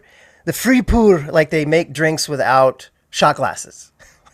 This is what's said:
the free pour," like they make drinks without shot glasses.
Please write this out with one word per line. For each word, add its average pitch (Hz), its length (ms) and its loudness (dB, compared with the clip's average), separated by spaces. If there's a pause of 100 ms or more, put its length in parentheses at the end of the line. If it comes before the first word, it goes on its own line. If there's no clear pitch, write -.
(460)
the 165 80 -6
free 254 300 0
pour," 214 360 2 (120)
like 156 180 0
they 156 160 -2
make 160 260 0
drinks 156 380 -4
without 131 600 0 (200)
shot - 280 0
glasses. - 540 -10 (420)